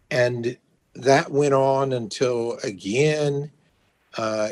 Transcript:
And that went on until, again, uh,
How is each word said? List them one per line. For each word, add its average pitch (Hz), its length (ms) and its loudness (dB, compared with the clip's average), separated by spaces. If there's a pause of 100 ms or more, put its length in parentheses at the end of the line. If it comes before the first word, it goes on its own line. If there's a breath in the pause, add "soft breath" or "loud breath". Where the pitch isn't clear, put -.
(100)
And 123 460 0 (380)
that 135 360 2
went 143 240 2
on 135 380 2
until, 117 720 -2
again, 143 880 -2 (680)
uh, 110 360 -2